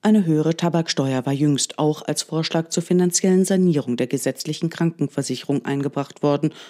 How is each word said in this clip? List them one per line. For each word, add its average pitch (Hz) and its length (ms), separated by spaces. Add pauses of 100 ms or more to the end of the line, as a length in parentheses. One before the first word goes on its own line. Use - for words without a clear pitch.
Eine 214 240
höhere 156 320
Tabaksteuer 151 680
war 139 60
jüngst 143 480
auch 151 220
als 147 200
Vorschlag 160 460
zur 170 160
finanziellen 180 600
Sanierung 175 520
der 123 100
gesetzlichen 143 640
Krankenversicherung 143 960
eingebracht 139 580
worden. 147 320 (160)